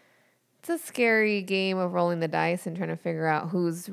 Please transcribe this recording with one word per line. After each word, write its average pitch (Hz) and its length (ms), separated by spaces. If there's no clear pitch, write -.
it's - 100
a 339 80
scary 220 640
game 190 360
of 180 140
rolling 175 300
the 165 80
dice 165 380
and 170 100
trying 180 100
to 165 80
figure 160 320
out 156 220
who's 175 440